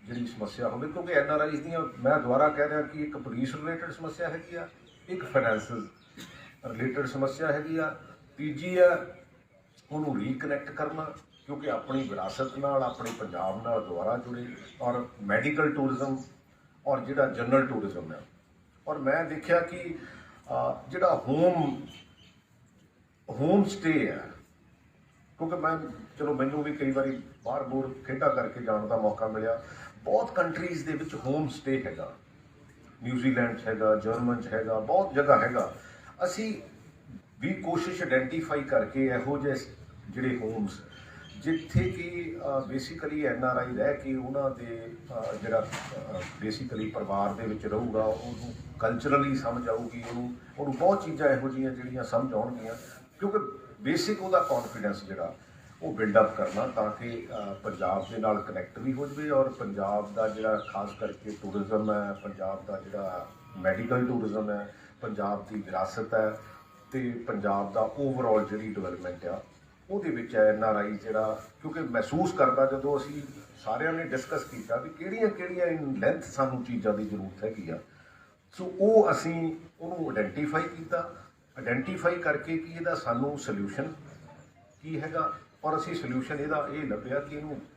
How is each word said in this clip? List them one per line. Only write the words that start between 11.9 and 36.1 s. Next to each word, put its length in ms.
ਵਿਰਾਸਤ 480
ਨਾਲ, 260
ਆਪਣੇ 360
ਪੰਜਾਬ 440
ਨਾਲ 220
ਦੁਬਾਰਾ 320
ਜੁੜੇ, 300
ਔਰ 260
ਮੈਡੀਕਲ 500
ਟੂਰਿਜ਼ਮ 460
ਔਰ 120
ਜਿਹੜਾ 280
ਜਨਰਲ 400
ਟੂਰਿਜ਼ਮ 460
ਹੈ। 80
ਔਰ 100
ਮੈਂ 280
ਦੇਖਿਆ 340
ਕਿ, 360
ਅ, 380
ਜਿਹੜਾ 380
ਹੋਮ, 600
ਹੋਮ 340
ਸਟੇ 440
ਹੈ, 220
ਕਿਉਂਕਿ 180
ਮੈਂ, 220
ਚਲੋ 140
ਮੈਨੂੰ 300
ਵੀ 100
ਕਈ 180
ਵਾਰੀ 320
ਬਾਹਰ 200
ਬੂਰ 320
ਖੇਡਾਂ 220
ਕਰਕੇ 340
ਜਾਣ 240
ਦਾ 100
ਮੌਕਾ 300
ਮਿਲਿਆ, 360
ਬਹੁਤ 300
ਕੰਟਰੀਜ਼ 500
ਦੇ 80
ਵਿੱਚ 220
ਹੋਮ 340
ਸਟੇ 340
ਹੈਗਾ, 320
ਨਿਊਜ਼ੀਲੈਂਡ 540
'ਚ 100
ਹੈਗਾ, 280
ਜਰਮਨ 460
'ਚ 60
ਹੈਗਾ, 320
ਬਹੁਤ 340
ਜਗ੍ਹਾ 260
ਹੈਗਾ। 360